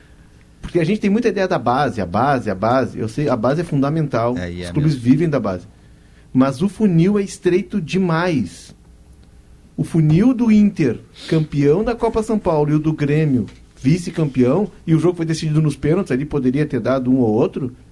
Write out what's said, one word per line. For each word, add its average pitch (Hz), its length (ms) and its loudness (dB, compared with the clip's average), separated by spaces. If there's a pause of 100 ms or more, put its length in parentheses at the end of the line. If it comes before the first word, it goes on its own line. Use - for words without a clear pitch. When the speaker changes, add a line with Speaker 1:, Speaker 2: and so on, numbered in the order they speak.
(640)
Speaker 1:
porque - 160 -4
a 165 60 2
gente 214 160 -2
tem 208 100 0
muita 233 160 0
ideia 190 220 0
da 175 100 0
base, 123 420 0
a 92 60 -2
base, 110 420 0
a 98 60 -2
base. 113 420 0
Eu 110 120 -6
sei, 143 200 -4
a 127 60 2
base 127 280 0
é - 20 -4
fundamental. 139 760 -2
Speaker 2:
É, 90 140 -6
e 87 100 -8
é 87 40 -8
Speaker 1:
Os 87 40 -8
clubes 147 240 0
Speaker 2:
mesmo. 120 160 -2
Speaker 1:
vivem 156 180 4
da 139 120 0
base. 95 260 -6 (680)
Mas 135 300 2
o 202 60 0
funil 196 500 2
é 196 40 0
estreito 190 580 -2
demais. 165 920 -2 (1040)
O 151 60 -4
funil 165 500 4
do 226 200 2
Inter, 196 480 2 (280)
campeão 151 540 2
da 233 140 -2
Copa 233 260 -2
São 214 160 -2
Paulo, 151 320 0
e 151 40 2
o 156 40 2
do 151 140 0
Grêmio, 143 540 0 (500)
vice-campeão, 160 720 0 (180)
e 160 80 4
o 160 60 4
jogo 175 160 2
foi 165 100 -4
decidido 156 360 0
nos 143 140 0
pênaltis, 160 360 0
ali 131 120 -2
poderia 139 420 0
ter 135 140 -4
dado 127 300 -2
um 131 80 4
ou 113 140 2
outro. 143 400 -2 (200)